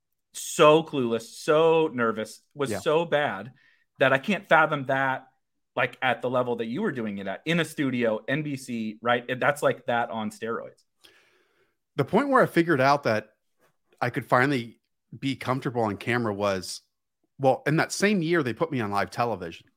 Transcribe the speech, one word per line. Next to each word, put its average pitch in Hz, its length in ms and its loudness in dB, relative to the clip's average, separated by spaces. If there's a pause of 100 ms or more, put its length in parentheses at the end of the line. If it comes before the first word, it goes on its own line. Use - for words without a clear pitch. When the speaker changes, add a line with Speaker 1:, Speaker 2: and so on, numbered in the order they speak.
(340)
Speaker 1:
so 156 500 6
clueless, 117 400 -2
so 160 680 2
nervous, 113 520 -4 (100)
was 139 160 -4
Speaker 2:
Yeah. 98 120 -4
Speaker 1:
so 165 220 2
bad, 131 480 -2 (480)
that 135 140 4
I 139 40 6
can't 180 300 -4
fathom 156 380 4
that, 135 420 -2 (480)
like, 127 260 -2
at 123 200 0
the 127 80 -2
level 123 280 -2
that 113 80 -6
you 123 160 -6
were 214 100 -2
doing 110 280 -6
it 98 80 -10
at, 95 180 -8
in 170 140 0
a 156 60 0
studio, 120 640 -2
N 147 160 -2
B 147 120 -8
C, 117 460 -8
right? 123 280 0
And 127 120 -6
that's, 143 200 0
like, 131 240 0
that 120 240 -2
on 107 220 -6
steroids. 110 520 -10 (1120)
Speaker 2:
The 139 100 0
point 277 240 0
where 254 120 6
I 175 40 6
figured 165 360 2
out 143 220 4
that 107 260 0 (720)
I 120 80 -2
could 123 160 -6
finally 123 540 0 (380)
be 135 180 -4
comfortable 123 460 -4
on 101 160 -2
camera 120 360 -2
was, 98 480 -4 (580)
well, 131 280 2
in 160 100 2
that - 140 0
same 202 300 0
year, 160 220 0
they 120 100 -2
put 160 180 -4
me 131 100 -4
on 104 100 -4
live 101 200 -2
television. 92 640 -6